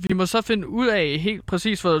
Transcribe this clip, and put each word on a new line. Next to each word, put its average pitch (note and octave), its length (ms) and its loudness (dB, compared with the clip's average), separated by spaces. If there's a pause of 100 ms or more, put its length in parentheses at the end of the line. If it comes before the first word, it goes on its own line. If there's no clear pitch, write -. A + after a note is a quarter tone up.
vi F#3+ 60 0
må F#3 120 2
så A3+ 160 0
finde G#3 260 -2
ud A#3+ 180 0
af E3 320 2
helt G3 280 -4
præcis, F#3+ 340 -2
hvor E3 200 2